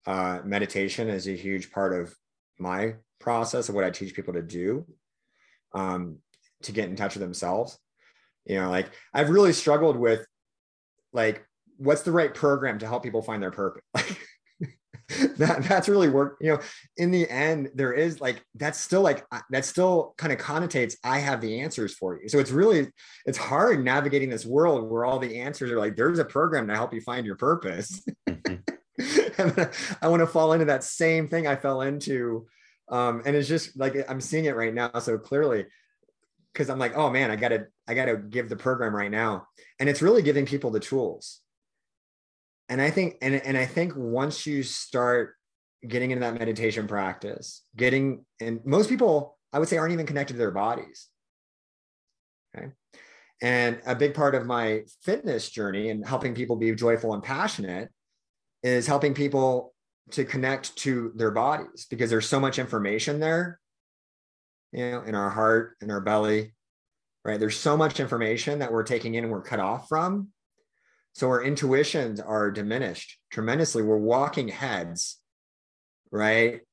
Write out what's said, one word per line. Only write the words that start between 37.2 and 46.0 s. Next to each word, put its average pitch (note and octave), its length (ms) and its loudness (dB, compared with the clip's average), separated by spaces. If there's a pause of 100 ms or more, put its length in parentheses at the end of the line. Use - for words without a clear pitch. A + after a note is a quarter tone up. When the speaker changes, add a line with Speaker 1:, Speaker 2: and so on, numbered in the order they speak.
Speaker 1:
I A2 40 -2
gotta, A2+ 300 0 (220)
I A#2+ 60 -4
gotta B2+ 220 0
give G#2+ 320 -6
the G#2+ 80 -8
program B2 380 -2
right G2+ 160 -2
now." G#2+ 380 -2 (320)
And C#3 80 2
it's C#3+ 140 0
really G3+ 200 6
giving C#3+ 240 2
people C3+ 240 -2
the A2 80 0
tools. - 640 -4 (1300)
And B2+ 120 -2
I D3 100 4
think, F3+ 300 -2
and, C3+ 140 0
and C3+ 240 -2
I C3 80 0
think E3+ 300 -2
once B2+ 500 -4
you C#3+ 160 -2
start B2 720 0 (500)
getting B2 280 -2